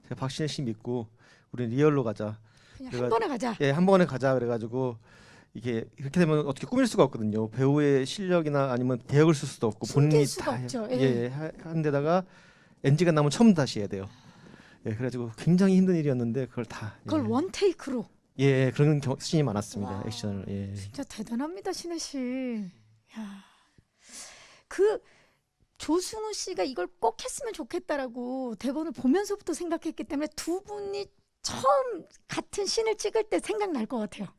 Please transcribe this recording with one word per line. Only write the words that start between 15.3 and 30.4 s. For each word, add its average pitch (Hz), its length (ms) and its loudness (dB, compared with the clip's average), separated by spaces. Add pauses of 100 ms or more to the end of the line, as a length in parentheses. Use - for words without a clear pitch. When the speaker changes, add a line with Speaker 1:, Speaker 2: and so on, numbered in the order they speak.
Speaker 1:
굉장히 185 400 4
힘든 185 200 4
일이었는데, 127 500 0
그걸 120 180 -6
다, - 400 -10
Speaker 2:
그걸 302 200 0
Speaker 1:
예. 208 40 -2
Speaker 2:
원 277 240 0
테이크로. 285 560 -2 (320)
Speaker 1:
예, 135 40 4 (220)
예, 123 80 2
그런 147 260 4
겨-, 127 200 -2
씬이 156 240 0
많았습니다. 101 480 -4
Speaker 2:
와, 95 140 -6
Speaker 1:
액션을, 101 420 -6
예. 98 260 -6
Speaker 2:
진짜 101 300 -10
대단합니다, 330 680 -6
신혜 339 260 -8
씨. 285 200 -8 (1000)
야, 196 260 -14 (1200)
그 403 320 2 (760)
조승우 415 560 -2
씨가 381 300 -6
이걸 320 220 -4 (120)
꼭 453 260 -2
했으면 494 300 -8
좋겠다라고 254 1040 -6
대본을 294 340 -4
보면서부터 392 640 0
생각했기 330 500 -6
때문에 302 320 -4
두 370 260 -4